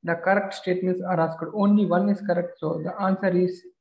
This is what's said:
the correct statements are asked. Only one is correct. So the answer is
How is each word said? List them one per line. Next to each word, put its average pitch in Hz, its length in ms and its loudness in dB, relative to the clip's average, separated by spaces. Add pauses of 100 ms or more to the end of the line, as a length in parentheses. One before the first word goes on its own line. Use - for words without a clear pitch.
the 170 100 0
correct 196 400 0
statements 185 500 -2
are 180 140 -2
asked. 160 240 -2 (100)
Only 208 320 4
one 180 260 2
is 196 100 0
correct. 175 400 -2
So 160 240 -4
the 175 180 -6
answer 190 340 2
is 180 240 0 (200)